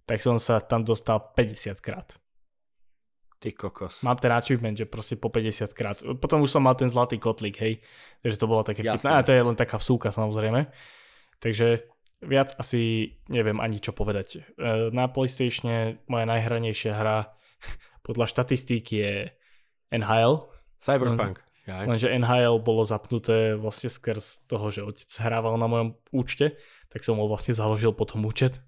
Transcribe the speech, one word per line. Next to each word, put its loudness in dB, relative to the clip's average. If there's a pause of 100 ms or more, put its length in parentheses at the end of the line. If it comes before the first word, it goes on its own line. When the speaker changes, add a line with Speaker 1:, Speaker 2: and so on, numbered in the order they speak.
Speaker 1:
tak -2
som 2
sa 2
tam 0
dostal 0 (140)
päťdesiat -2
krát. -14 (1200)
Speaker 2:
Ty -8
kokos. -10
Speaker 1:
Mám 0
ten 4
achievement, 0
že -6
proste -8
po -6
päťdesiat -2
krát. -6 (160)
Potom 2
už 4
som 4
mal 6
ten 2
zlatý 2
kotlik, -2
hej. -2 (400)
Takže -2
to 0
bolo 2
také -4
vtipné. 0
Speaker 2:
Jasné. 2
Speaker 1:
A 6
to 4
je 8
len 2
taká -2
vsúka, 0
samozrejme. 0 (720)
Takže 2 (320)
viac 2
asi -2 (100)
neviem 0
ani -4
čo -6
povedať. -4
E, -14 (500)
na 0
PlayStatione -2
moja -2
najhranejšia -2
hra 0 (320)
<laughs> -14
podľa 0
štatistík -2
je -2 (760)
N -2
H 0
L. 2 (260)
Speaker 2:
Cyberpunk. 0
Speaker 1:
Len-, -20 (180)
Speaker 2:
Jaj. -10
Speaker 1:
lenže 0
N 2
H 2 (100)
L 6
bolo 2
zapnuté 0
vlastne -6
skrz -8
toho, -4
že -6
otec -12 (100)
hrával 0
na 0
mojom 0 (200)
účte, 0 (320)
tak -14
som 0
ho 0
vlastne -4
založil 2
potom -4
účet. 0